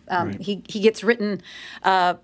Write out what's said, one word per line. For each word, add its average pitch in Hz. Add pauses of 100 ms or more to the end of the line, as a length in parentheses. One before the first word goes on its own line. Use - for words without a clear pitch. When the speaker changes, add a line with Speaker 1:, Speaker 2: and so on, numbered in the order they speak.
Speaker 1:
Um, 175
Speaker 2:
Right. -
Speaker 1:
he, 190
he 214
gets 220
written, 208 (420)
uh, 180